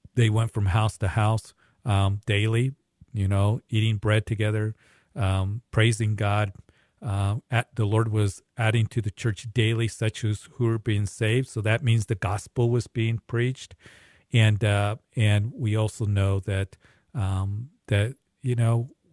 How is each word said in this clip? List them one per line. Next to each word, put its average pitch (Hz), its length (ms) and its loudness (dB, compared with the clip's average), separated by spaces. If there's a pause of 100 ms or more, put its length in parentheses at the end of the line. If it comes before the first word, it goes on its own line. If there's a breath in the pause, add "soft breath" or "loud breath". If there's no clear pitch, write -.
(160)
they 117 140 4
went 110 220 0
from 101 160 -2
house 107 320 0
to 98 100 0
house, 107 440 0 (300 soft breath)
um, 98 420 0
daily, 113 480 0 (380)
you 98 160 -2
know, 101 420 2
eating 110 280 2
bread 107 280 0
together, 107 500 -2 (380 soft breath)
um, 95 480 0 (100)
praising 110 440 2
God. 104 380 0 (480 soft breath)
Uh, 101 360 -2 (140)
at, 120 240 -2
the 110 100 0
Lord 110 280 0
was 104 300 0 (140)
adding 110 300 2
to - 140 -4
the 104 100 -4
church - 420 -6
daily 113 360 0
such - 340 -4
as 107 300 -4
who 120 140 0
were 113 120 0
being 104 260 -2
saved. 113 440 -2
So - 100 -8
that 110 240 0
means 117 220 2
the 113 100 -4
gospel 104 540 -2
was 120 180 0
being 113 400 -2
preached. 123 480 -4 (560 loud breath)
And, 110 320 4
uh, 101 320 0 (200)
and 104 380 2
we 117 220 -2
also 110 300 -2
know 98 340 0
that, 95 360 -6 (380 soft breath)
um, 98 560 -4 (180)
that, 107 280 0 (260)
you 123 140 -2
know, 117 340 0 (220)